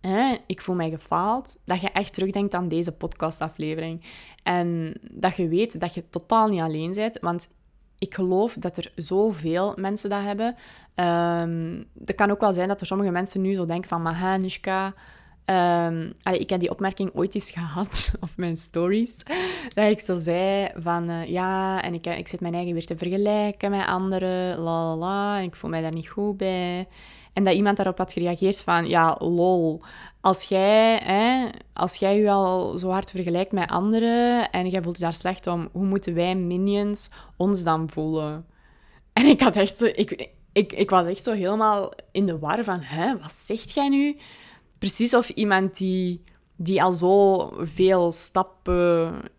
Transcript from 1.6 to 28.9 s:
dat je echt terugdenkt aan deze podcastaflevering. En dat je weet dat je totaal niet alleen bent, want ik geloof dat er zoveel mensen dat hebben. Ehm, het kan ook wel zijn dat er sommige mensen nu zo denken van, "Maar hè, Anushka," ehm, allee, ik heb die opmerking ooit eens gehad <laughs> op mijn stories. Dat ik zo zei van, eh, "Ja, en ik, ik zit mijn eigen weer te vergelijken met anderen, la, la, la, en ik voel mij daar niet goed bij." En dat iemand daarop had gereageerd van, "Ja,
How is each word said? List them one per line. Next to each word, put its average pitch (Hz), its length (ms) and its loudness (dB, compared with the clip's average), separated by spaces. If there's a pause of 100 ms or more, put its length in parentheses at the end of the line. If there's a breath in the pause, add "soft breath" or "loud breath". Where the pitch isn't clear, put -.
dat 180 160 -2
je 190 100 -4
echt - 240 -4
terugdenkt 196 400 -2
aan 180 140 -2
deze 165 240 -2
podcastaflevering. 160 1120 -6 (380 loud breath)
En 175 520 -2 (160)
dat - 260 -2
je 175 120 0
weet 175 320 0
dat 170 140 -6
je - 160 -12
totaal 220 380 2
niet 190 120 0
alleen 160 320 -4
bent, 214 280 -4
want 175 280 -4 (540)
ik 190 120 -10
geloof 190 440 0
dat 180 180 -6
er - 200 -10
zoveel 185 800 0
mensen 196 340 -4
dat 202 120 -2
hebben. 208 320 -4 (400 loud breath)
Ehm, 170 880 0 (220)
het 196 100 -4
kan 202 160 2
ook 202 100 0
wel 208 120 4
zijn 180 160 0
dat 202 120 -2
er 175 60 -6
sommige 196 240 0
mensen 190 300 -2
nu 190 140 2
zo 185 100 -2
denken 170 240 -4
van, 170 140 -2
"Maar 165 160 -2
hè, 185 80 -2
Anushka," 190 680 -2 (500 loud breath)
ehm, 170 680 2 (120)
allee, 185 160 0
ik - 120 -4
heb 185 100 0
die 175 100 0
opmerking 190 440 -2
ooit 185 200 -2
eens - 160 -4
gehad 170 640 -2
<laughs> - 80 -4
op 170 160 -8
mijn 170 200 -2
stories. 196 680 0 (520 loud breath)
Dat 214 160 4
ik 214 100 2
zo 180 180 -2
zei 185 560 0
van, 170 340 -2
eh, 170 160 -4
"Ja, 190 580 -2
en 170 120 -4
ik, 165 120 -8
ik 170 220 -6
zit 175 120 -8
mijn 170 140 -4
eigen 175 180 -4
weer 165 140 -4
te 170 100 -6
vergelijken 202 720 0
met 196 160 0
anderen, 185 720 -2
la, 165 260 -2
la, 160 120 -4
la, 202 420 -2
en 190 60 -4
ik 175 100 -8
voel - 160 -10
mij 165 120 -4
daar 160 100 -4
niet 165 160 -8
goed 202 280 -4
bij." 185 520 -4 (440 loud breath)
En 196 120 2
dat 190 100 6
iemand 202 220 4
daarop 190 220 0
had 185 140 -2
gereageerd 175 480 0
van, 170 280 2
"Ja, 165 300 4